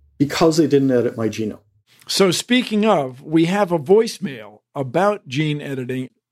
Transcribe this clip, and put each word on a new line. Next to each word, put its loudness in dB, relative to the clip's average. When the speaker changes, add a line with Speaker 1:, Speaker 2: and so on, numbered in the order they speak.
Speaker 1:
because 2
they 4
didn't 2
edit 0
my -2
genome." -6
Speaker 2:
So 2
speaking 0
of, 0
we 2
have 0
a 0
voicemail 0
about -2
gene -4
editing. -8